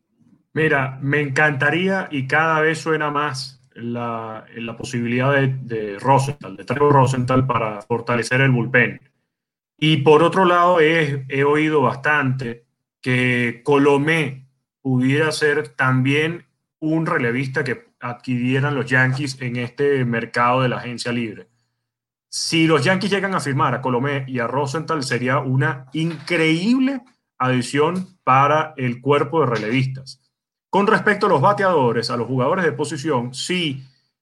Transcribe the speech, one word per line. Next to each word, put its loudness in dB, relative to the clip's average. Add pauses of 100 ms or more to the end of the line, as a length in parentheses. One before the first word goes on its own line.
(540)
Mira, 0
me 0
encantaría 0
y -4
cada 2
vez 0
suena -2
más -6 (120)
la, -8 (120)
la -10
posibilidad -2
de, 2
de -6
Rosenthal, 0
de -16
Trevor 2
Rosenthal 2
para -2
fortalecer -2
el 4
bullpen. 2 (760)
Y 2
por 6
otro 4
lado, 4
he, 2
he 0
oído 2
bastante -2 (360)
que 0
Colomé 2 (340)
pudiera 0
ser 0
también 0 (340)
un -2
relevista -2
que -6 (140)
adquirieran -2
los -4
Yankees 0
en -6
este -2
mercado 0
de 2
la -4
agencia -8
libre. -8 (840)
Si 0
los 4
Yankees 0
llegan -2
a -2
firmar 0
a -4
Colomé -2
y -6
a -2
Rosenthal, -4
sería -2
una -2
increíble 0 (360)
adición 0
para 2
el -4
cuerpo 0
de 0
relevistas. -4 (460)
Con 2
respecto 2
a 4
los 4
bateadores, 2
a -4
los -4
jugadores 0
de 0
posición, -4
sí -4 (400)